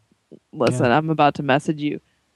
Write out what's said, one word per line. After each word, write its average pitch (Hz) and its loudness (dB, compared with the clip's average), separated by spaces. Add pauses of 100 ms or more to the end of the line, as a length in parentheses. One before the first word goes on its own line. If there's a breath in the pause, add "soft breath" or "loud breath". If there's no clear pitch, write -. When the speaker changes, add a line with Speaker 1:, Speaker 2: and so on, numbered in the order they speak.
(540)
Speaker 1:
Listen, 131 0
Speaker 2:
Yeah. 120 4
Speaker 1:
I'm 156 -2
about 151 2
to 147 -6
message 143 -2
you 147 -6 (360)